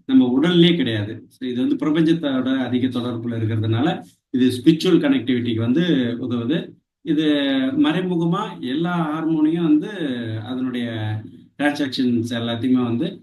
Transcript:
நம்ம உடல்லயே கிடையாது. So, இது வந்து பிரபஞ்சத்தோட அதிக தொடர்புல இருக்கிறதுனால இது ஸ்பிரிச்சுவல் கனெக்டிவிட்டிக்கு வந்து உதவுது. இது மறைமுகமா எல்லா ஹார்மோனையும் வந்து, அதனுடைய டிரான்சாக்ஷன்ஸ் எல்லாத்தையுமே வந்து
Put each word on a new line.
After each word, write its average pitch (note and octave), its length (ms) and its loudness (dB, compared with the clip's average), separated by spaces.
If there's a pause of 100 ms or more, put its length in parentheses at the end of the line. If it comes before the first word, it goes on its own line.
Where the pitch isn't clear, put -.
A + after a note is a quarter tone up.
நம்ம C3 220 6
உடல்லயே E3+ 480 6
கிடையாது. G#2+ 540 -4
So, - 160 -12
இது B2 140 -4
வந்து C#3 160 0
பிரபஞ்சத்தோட D3+ 800 0
அதிக B2+ 300 0
தொடர்புல A#2 500 -4
இருக்கிறதுனால A2 500 0 (460)
இது B2+ 180 4
ஸ்பிரிச்சுவல் E3 500 4
கனெக்டிவிட்டிக்கு A#2+ 580 0
வந்து B2+ 240 2 (380)
உதவுது. B2 360 -2 (480)
இது D#3 200 0 (520)
மறைமுகமா E3+ 640 0 (180)
எல்லா D#3 400 -2
ஹார்மோனையும் D#3+ 600 0
வந்து, D#3 260 2 (560)
அதனுடைய B2+ 400 -4 (680)
டிரான்சாக்ஷன்ஸ் C3 800 -2
எல்லாத்தையுமே A#2+ 520 0
வந்து A#2 240 -2 (160)